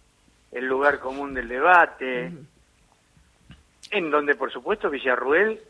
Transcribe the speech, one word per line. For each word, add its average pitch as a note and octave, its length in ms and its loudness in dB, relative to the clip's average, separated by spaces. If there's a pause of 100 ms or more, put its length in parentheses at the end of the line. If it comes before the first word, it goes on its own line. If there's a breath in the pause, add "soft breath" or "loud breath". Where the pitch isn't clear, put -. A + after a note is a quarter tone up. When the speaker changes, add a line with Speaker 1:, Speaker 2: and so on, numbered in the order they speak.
(500)
Speaker 1:
el B2 140 -8
lugar C#3 340 2
común C#3 340 -8
del B2 140 -6
debate, C3 880 2
Speaker 2:
Ujú. D3+ 120 -18 (1500)
Speaker 1:
en F3 200 -2
donde, D3 240 2
por B2+ 160 -6
supuesto, E3+ 380 -4
Villarruel C#3 800 0